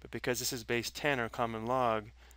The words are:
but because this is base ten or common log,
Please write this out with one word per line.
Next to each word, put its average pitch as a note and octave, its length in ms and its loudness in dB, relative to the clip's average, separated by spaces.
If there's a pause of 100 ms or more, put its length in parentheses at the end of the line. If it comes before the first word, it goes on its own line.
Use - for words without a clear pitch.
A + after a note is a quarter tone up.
but - 100 -16
because A#2+ 300 -2
this B2 120 0
is A2+ 120 -6
base A#2+ 260 0
ten C#3+ 300 0
or A2+ 80 0
common A2+ 360 -2
log, A#2 420 2 (300)